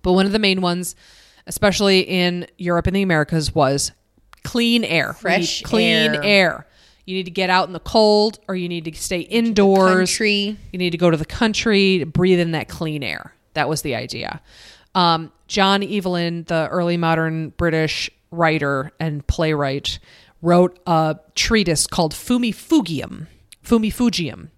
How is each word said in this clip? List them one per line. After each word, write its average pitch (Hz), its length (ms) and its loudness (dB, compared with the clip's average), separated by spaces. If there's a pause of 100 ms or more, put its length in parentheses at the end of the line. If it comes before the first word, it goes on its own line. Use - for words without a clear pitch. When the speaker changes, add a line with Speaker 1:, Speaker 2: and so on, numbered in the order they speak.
Speaker 1:
But 185 100 2
one 190 140 4
of 196 40 -2
the 214 60 -2
main 190 240 0
ones, 175 340 -4 (520)
especially 190 540 2
in 175 440 -2 (140)
Europe 175 260 0
and 190 100 -2
the 196 60 0
Americas, 160 540 0
was 165 360 0 (520)
clean 233 400 0
air. 165 240 -2
We 175 240 -6
need 180 60 2
Speaker 2:
Fresh - 260 -4
Speaker 1:
clean 220 500 0
Speaker 2:
air. 208 100 -4
Speaker 1:
air. 196 440 2 (380)
You 185 100 -8
need 190 80 -4
to 180 80 -10
get 185 180 -2
out 180 160 2
in 180 80 -12
the 170 60 -10
cold, 214 580 2 (100)
or 196 80 -6
you 175 140 -4
need 170 160 -8
to 160 80 -10
stay 175 300 -6
Speaker 2:
To - 40 -12
the 214 80 -6
Speaker 1:
indoors. 196 600 4 (160)
Speaker 2:
country. 208 440 0 (160)
Speaker 1:
You 185 60 -10
need 180 140 0
to 170 80 -6
go 175 100 4
to 160 80 2
the 156 80 -4
country 202 720 2
to 147 80 -2
breathe 180 340 2
in 170 120 0
that 156 180 -4
clean 151 320 -6
air. - 320 -10 (220)
That 143 120 0
was 151 140 -2
the 131 140 -4
idea. 123 480 -10 (500)
Um, 165 380 2 (160)
John 196 340 2
Evelyn, 175 600 -4
the 160 240 -2
early 175 280 -2
modern 160 540 0
British 160 580 -2 (220)
writer 156 680 0
and 147 260 -4
playwright, 143 720 -2 (460)
wrote 175 420 4
a 160 320 2 (160)
treatise 185 540 0
called 160 260 -2
Fumifugium. 233 1120 -2 (400)
Fumifugium. 180 920 -2